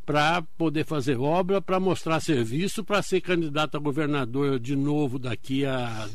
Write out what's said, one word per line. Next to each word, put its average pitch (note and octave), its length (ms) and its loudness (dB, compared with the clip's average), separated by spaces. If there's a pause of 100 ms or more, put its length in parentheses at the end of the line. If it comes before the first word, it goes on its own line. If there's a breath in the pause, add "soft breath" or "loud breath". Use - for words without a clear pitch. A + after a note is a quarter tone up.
pra D#3 360 2 (160)
poder D#3 280 0
fazer C3+ 340 0
obra, F3+ 420 2
pra F#3+ 160 0
mostrar E3 440 0
serviço, D3+ 640 0
pra G3+ 180 2
ser F#3 160 2
candidato D#3 560 0
a D3+ 60 -2
governador C#3 800 0
de C#3 160 0
novo C#3+ 420 2
daqui C3 460 -2
a A#2 500 -2